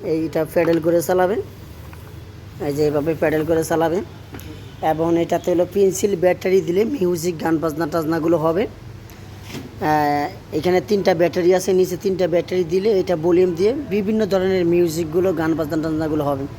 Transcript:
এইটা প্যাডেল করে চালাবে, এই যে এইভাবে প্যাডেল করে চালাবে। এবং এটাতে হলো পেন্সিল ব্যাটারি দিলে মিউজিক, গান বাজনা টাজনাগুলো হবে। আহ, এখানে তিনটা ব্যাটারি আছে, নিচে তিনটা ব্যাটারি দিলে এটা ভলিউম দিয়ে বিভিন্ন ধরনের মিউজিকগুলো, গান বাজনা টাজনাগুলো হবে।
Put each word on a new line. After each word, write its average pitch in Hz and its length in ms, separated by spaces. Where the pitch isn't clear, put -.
এইটা 160 500
প্যাডেল 165 260
করে 170 220
চালাবে, 185 400
এই 147 120
যে 151 100
এইভাবে 151 300
প্যাডেল 156 320
করে 160 180
চালাবে। 165 380
এবং 165 400
এটাতে 170 300
হলো 175 220
পেন্সিল 202 420
ব্যাটারি 180 460
দিলে 175 240
মিউজিক, 175 560
গান 165 160
বাজনা 156 300
টাজনাগুলো 165 500
হবে। 165 300
আহ, - 1900
এখানে 180 240
তিনটা 190 320
ব্যাটারি 175 420
আছে, 180 180
নিচে 180 240
তিনটা 185 300
ব্যাটারি 175 360
দিলে 190 360
এটা 180 160
ভলিউম 180 360
দিয়ে 190 220
বিভিন্ন 214 520
ধরনের 185 400
মিউজিকগুলো, 170 680
গান 160 200
বাজনা 156 300
টাজনাগুলো 156 400
হবে। 139 220